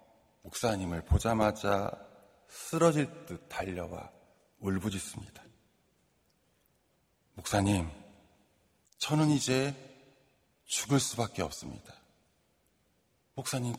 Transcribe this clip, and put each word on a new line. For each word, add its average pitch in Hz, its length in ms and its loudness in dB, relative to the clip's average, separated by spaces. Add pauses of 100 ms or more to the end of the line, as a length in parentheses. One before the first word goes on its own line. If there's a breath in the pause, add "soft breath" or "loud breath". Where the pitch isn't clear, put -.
(440)
목사님을 95 600 -2
보자마자 107 880 2 (580)
쓰러질 160 760 0
듯 - 240 -12
달려와 87 640 -6 (480)
울부짖습니다. 98 840 -4 (1900)
"목사님, 98 560 2 (1080)
저는 156 320 4
이제 135 460 2 (880)
죽을 - 340 2
수밖에 110 420 -2
없습니다. - 520 -8 (1400)
목사님, 127 440 -4